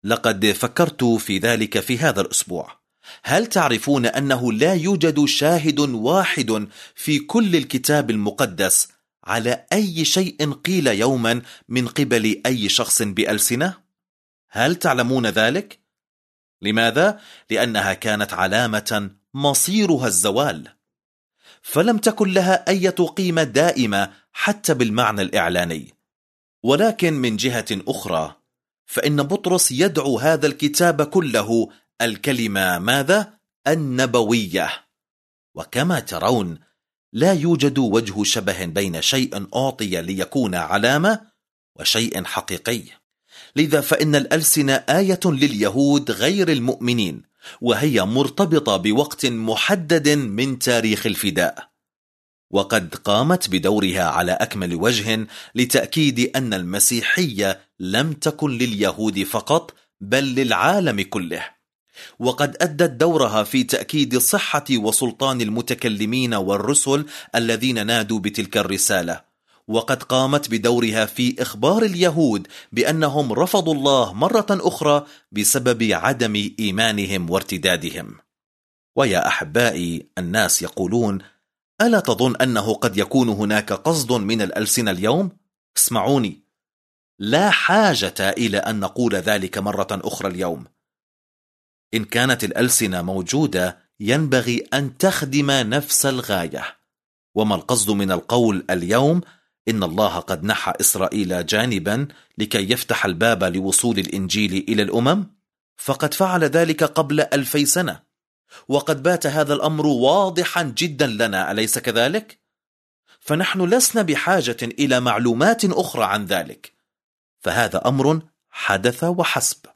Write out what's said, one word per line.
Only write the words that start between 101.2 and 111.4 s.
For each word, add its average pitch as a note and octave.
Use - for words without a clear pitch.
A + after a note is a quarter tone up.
جَانِبًا G#2+
لِكَيْ G#2+
يَفْتَحَ -
الْبَابَ G2+
لِوُصُولِ F#2+
الْإِنْجِيلِ F#2+
إِلَى G#2
الْأُمَمِ"؟ C3+
فَقَدْ D3
فَعَلَ F#3
ذَلِكَ D#3+
قَبْلَ D3+
ألفي C#3+
سَنَةٍ، D3
وَقَدْ C#3
بَاتَ E3+
هَذَا C#3+
الْأَمْرُ D3+
وَاضِحًا E3+
جِدًّا D3
لَنَا، G#2